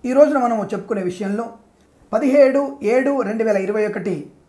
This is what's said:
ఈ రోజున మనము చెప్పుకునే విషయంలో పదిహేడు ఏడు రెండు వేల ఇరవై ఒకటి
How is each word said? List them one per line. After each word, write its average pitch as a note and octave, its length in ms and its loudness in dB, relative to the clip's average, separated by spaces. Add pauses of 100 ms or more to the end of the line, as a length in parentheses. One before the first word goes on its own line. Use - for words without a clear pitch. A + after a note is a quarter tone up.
ఈ B3 80 -4
రోజున C#4+ 260 4
మనము A#3 260 0
చెప్పుకునే G3+ 380 -6
విషయంలో G3+ 420 -6 (680)
పదిహేడు C#4 680 2
ఏడు C4 380 0
రెండు A3 240 -4
వేల G#3+ 120 0
ఇరవై G#3 300 -2
ఒకటి F3+ 460 -6 (160)